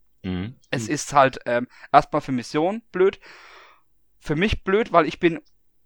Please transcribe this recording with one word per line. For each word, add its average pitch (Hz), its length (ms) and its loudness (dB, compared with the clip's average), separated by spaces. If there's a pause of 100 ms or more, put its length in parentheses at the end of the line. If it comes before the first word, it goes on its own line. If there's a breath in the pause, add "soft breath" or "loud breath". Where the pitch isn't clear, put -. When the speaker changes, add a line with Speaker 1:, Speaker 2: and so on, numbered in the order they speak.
(220)
Speaker 1:
Mhm. 92 340 -8 (140)
Speaker 2:
Es 120 180 -6
Speaker 3:
Mhm. 151 60 -4
Speaker 2:
ist - 200 -8
halt, 135 320 4
ähm, 123 200 -2 (260 soft breath)
erstmal - 300 4
für 139 100 -6
Mission 156 500 -4 (100)
blöd, 190 260 2 (1000 soft breath)
für 151 160 -4
mich 196 280 -2
blöd, 208 280 0
weil 165 140 4
ich 165 140 -8
bin, 165 200 0 (460)